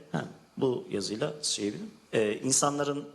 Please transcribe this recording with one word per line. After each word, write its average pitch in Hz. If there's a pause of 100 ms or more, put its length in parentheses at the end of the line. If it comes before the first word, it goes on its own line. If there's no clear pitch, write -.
(120)
ha, 156 (320)
bu 127
yazıyla 107
şey, 107 (400)
e, 107
insanların, 143